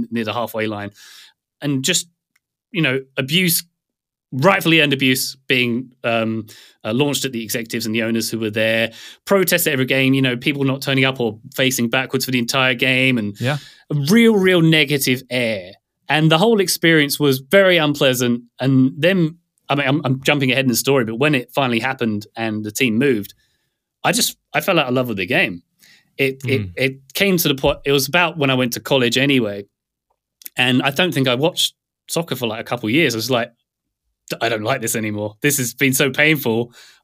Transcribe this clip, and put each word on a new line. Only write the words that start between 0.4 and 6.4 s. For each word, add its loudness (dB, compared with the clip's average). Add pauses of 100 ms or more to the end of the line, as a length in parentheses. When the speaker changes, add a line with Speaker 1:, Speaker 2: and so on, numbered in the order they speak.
Speaker 1:
line, -8 (680)
and -2
just, -4 (640)
you -4
know, 0 (160)
abuse, 0 (680)
rightfully 4
earned 2
abuse 0 (120)
being, 0 (160)
um, -2 (400)